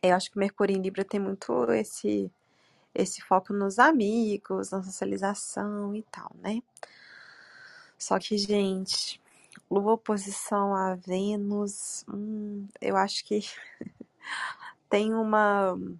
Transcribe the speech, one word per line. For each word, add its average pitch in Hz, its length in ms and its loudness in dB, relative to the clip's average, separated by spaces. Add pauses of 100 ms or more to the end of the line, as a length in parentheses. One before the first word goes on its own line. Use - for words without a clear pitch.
Eu 180 120 8
acho 185 160 0
que - 80 -6
Mercúrio 202 380 2
em 190 60 0
Libra 190 220 -2
tem 202 160 -4
muito 214 520 -2
esse, 208 580 0 (640)
esse - 280 0
foco 190 300 2
nos 196 260 0
amigos, 214 920 4
na 190 120 -4
socialização 202 1120 -4
e 214 80 -8
tal, - 320 -16
né? 214 260 -4 (1400)
Só 196 200 0
que, - 200 -2
gente, 196 840 0 (500)
Lua 202 240 4
oposição 202 800 0
a 190 200 0
Vênus, 202 1120 -2
hum, 208 580 -6 (140)
eu 196 160 0
acho 196 280 0
que 214 160 0
<laughs> - 360 -14 (1120)
tem 214 260 2
uma 208 600 4 (240)